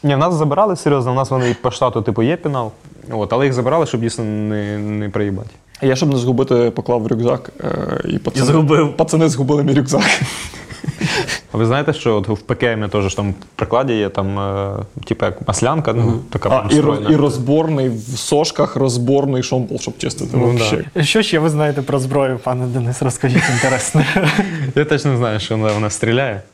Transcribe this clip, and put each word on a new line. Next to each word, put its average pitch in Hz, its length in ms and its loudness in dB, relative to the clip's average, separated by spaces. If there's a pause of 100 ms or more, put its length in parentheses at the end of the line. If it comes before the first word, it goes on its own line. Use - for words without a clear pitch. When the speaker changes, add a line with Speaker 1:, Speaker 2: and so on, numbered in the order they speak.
Speaker 1:
Ні, 143 120 2
в - 20 2
нас 170 160 2
забирали, 160 420 2
серйозно, 135 360 2
у 123 40 0
нас 131 140 0
вони 127 200 2
і 117 40 2
по 120 180 -2
штату, 120 300 0
типу, 110 220 0
є 156 140 2
пенал, 131 340 -4 (400)
от, 107 220 -2
але 131 120 2
їх 131 80 2
забирали, 131 320 2
щоб 117 160 -4
дійсно 117 220 -4
не, 107 540 -4
не 104 320 -4
проїбати. 104 400 -4 (320)
Speaker 2:
Я, 131 140 4
щоб 147 140 2
не 139 80 2
згубити, 120 540 2
поклав 120 300 -2
в 110 60 -4
рюкзак, 120 420 -2 (140)
е, - 460 -4
і - 80 -2
пацани, 131 280 -2
Speaker 3:
І - 20 2
згубив. 147 500 4
Speaker 2:
пацани 160 320 2
згубили 139 340 2
мій 135 100 2
рюкзак. 151 300 2 (1500)
Speaker 1:
А 113 40 -2
ви 113 80 2
знаєте, 139 280 0
що 113 220 0
от 101 120 -2
в 107 100 -2
П - 180 -4
К - 120 -2
М 110 220 -2
теж 98 200 0
ж - 60 -6
там 101 160 -2
в - 20 -4 (220)
прикладі 117 380 0
є, 104 160 0
там, 98 300 -2
е, 98 300 -4 (360)
типу, - 200 -2
як - 220 -4
маслянка, 139 460 0
ну, 117 80 0
Speaker 3:
Мгм. 117 180 2 (100)
Speaker 1:
така - 200 -2
Speaker 2:
А, 131 100 4
Speaker 1:
прям 104 120 -4
Speaker 2:
і - 20 4
роз-, 151 40 6
Speaker 1:
встроєна. 143 320 2
Speaker 2:
і 156 60 6
розборний 139 760 2
в 113 280 -6
сошках, - 580 0
розборний 131 680 2
шомпол, 127 360 -2
щоб - 180 -10
чистити. - 360 -6
Speaker 1:
Ну, 123 120 2
Speaker 2:
Вообще. 117 400 2 (100)
Speaker 1:
да. 170 80 0
Speaker 4:
Що 220 180 2
ще 175 180 0
ви 160 100 2
знаєте 147 320 0
про 135 180 -2
зброю, 131 440 0
пане 127 220 -2
Денис? 123 360 -2
Розкажіть, 127 420 2 (100)
інтересно. 131 480 0 (380)
Speaker 1:
<laughs> 160 360 -4
Я 147 100 4
точно 143 320 0
знаю, 110 220 0
що 110 180 -4
вона, 107 160 2
вона 107 160 0
стріляє. 113 520 0 (120)